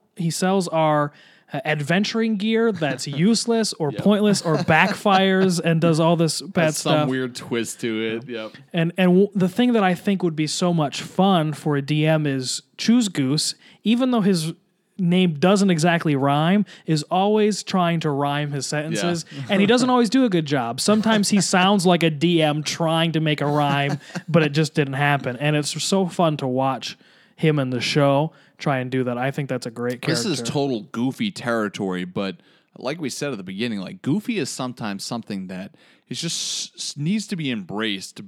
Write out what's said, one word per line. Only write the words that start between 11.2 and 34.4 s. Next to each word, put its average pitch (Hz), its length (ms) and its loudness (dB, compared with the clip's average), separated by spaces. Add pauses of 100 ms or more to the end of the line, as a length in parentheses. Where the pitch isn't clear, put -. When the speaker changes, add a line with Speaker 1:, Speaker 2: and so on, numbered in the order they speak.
Speaker 1:
for 147 240 -2
a 139 40 -2
D 151 240 0
M 156 200 2
is 131 360 -4 (160)
Choose 226 300 2
Goose, 143 480 -2 (280)
even 247 280 2
though 226 100 2
his 170 320 0 (440)
name 180 360 2
doesn't 185 380 4
exactly 170 440 2
rhyme, 151 500 2 (200)
is 156 180 0
always 208 600 2
trying 170 380 0
to 156 80 -2
rhyme 143 420 -2
his 139 160 -6
sentences, 156 580 -4 (100)
Speaker 2:
Yeah. 139 100 -8
<laughs> - 40 -6
Speaker 1:
and 202 120 2
he 202 60 4
doesn't 247 220 4
always 247 200 4
do 262 160 4
a 226 40 2
good 165 160 0
job. 131 340 -2
Sometimes 214 500 2
he 202 120 4
sounds 185 440 4
like 175 180 4
a 165 60 4
D 160 320 2
M 151 220 2
trying 165 500 0
to 160 60 0
make 151 220 0
a 143 60 -2
rhyme, 143 520 0 (140)
Speaker 2:
<laughs> - 160 -12
Speaker 1:
but 156 140 4
it 147 60 2
just 147 260 0
didn't 139 200 0
happen. 139 420 0
And 147 180 0
it's 147 280 -4
so 190 240 0
fun 160 300 0
to 139 100 -4
watch 131 500 -4 (380)
him 156 220 2
in 127 140 -2
the 120 100 -4
show 143 500 2 (280)
try 143 180 -2
and 127 140 -6
do 131 120 0
that. 120 140 -4
I 131 140 -4
think 139 180 -6
that's 127 160 -6
a 120 60 -10
great 123 320 -6
character. 160 260 -2
Speaker 2:
This 135 100 -2
is 117 80 -8
total 139 340 -2 (100)
goofy 117 400 -4
territory, 101 720 -4
but 95 300 -6 (420)
like 160 240 -6
we 131 80 -6
said 143 220 -8
at 113 60 -8
the 95 60 -12
beginning, 101 360 -6
like, 92 240 -12
goofy 202 340 -2
is 135 140 -4